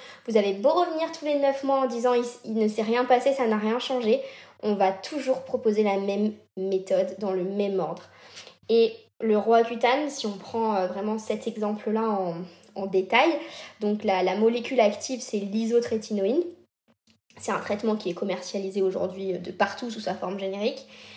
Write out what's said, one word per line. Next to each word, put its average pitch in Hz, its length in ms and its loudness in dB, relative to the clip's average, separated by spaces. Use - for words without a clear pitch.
Vous 220 100 2
avez 202 160 4
beau 202 160 2
revenir 330 420 2
tous 302 140 -12
les 294 140 2
neuf 277 240 2
mois 269 160 2
en 262 80 2
disant « 240 260 2
il, 240 100 4
il 220 80 -6
ne 220 140 2
s'est 214 160 0
rien 233 200 2
passé, 262 300 4
ça 240 140 0
n'a 214 100 2
rien 220 220 0
changé », 254 420 0
on 208 120 0
va 190 160 4
toujours 262 520 -4
proposer 214 400 0
la 196 140 2
même 202 360 0
méthode 190 640 0
dans 202 120 -2
le 185 120 0
même 196 360 -2
ordre. 160 240 -4
Et 226 260 4
le 220 160 4
Roaccutane, 233 720 4
si - 180 -6
on 202 100 -4
prend, 220 380 -2
euh, 185 120 2
vraiment 214 300 -4
cet 214 300 -6
exemple-là 214 560 -2
en, 190 320 0
en 196 100 -4
détail, 214 460 4
donc 208 240 0
la, 190 180 2
la 185 140 2
molécule 233 440 2
active, 226 420 2
c'est - 160 -6
l'isotrétinoïne. 220 1080 0
C'est - 120 -6
un 180 80 -2
traitement 208 360 -2
qui 202 140 -4
est 175 40 -4
commercialisé 190 680 -4
aujourd'hui, 185 520 -2
euh, 170 60 -4
de - 120 -10
partout - 380 -4
sous 220 120 -10
sa 185 120 -4
forme 196 260 -6
générique. 196 460 -4